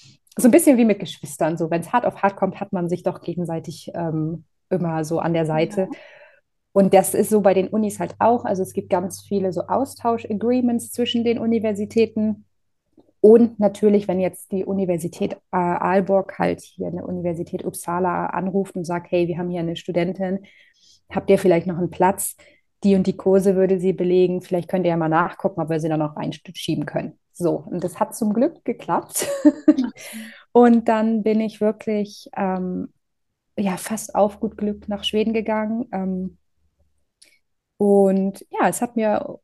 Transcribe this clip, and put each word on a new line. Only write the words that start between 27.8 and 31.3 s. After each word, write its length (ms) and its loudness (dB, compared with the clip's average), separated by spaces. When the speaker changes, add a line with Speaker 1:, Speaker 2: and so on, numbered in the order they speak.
Speaker 1:
das 160 -6
hat 160 -4
zum 180 -2
Glück 300 -2
geklappt. 640 -4
<laughs> 120 6
Speaker 2:
Okay. 540 -8
Speaker 1:
Und 360 6
dann 340 2
bin 180 2